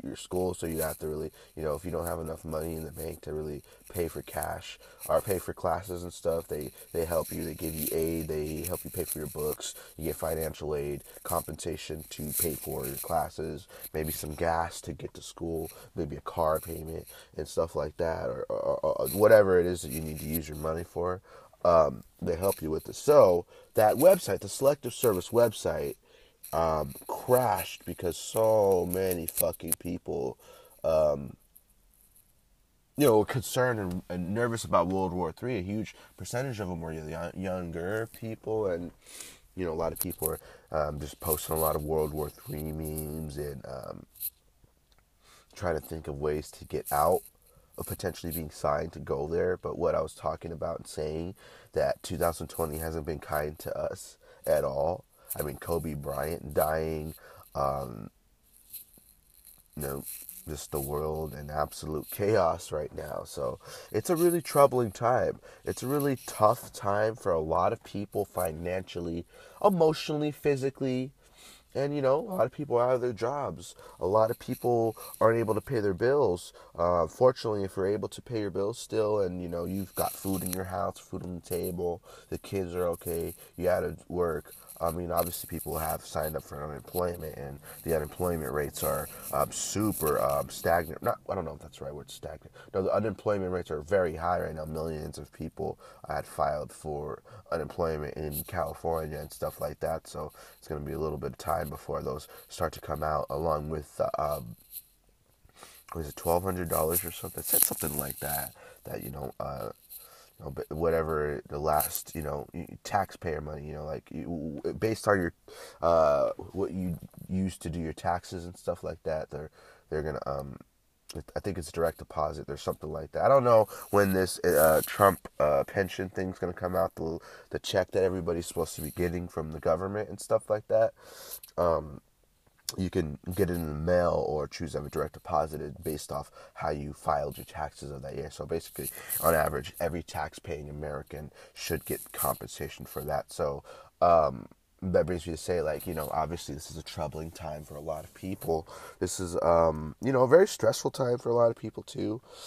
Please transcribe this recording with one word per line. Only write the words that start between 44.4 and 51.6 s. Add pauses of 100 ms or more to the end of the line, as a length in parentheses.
trying
to
think
of
ways
to
get
out (560)
of
potentially
being
signed
to
go
there.
But
what
I
was
talking
about
and
saying (380)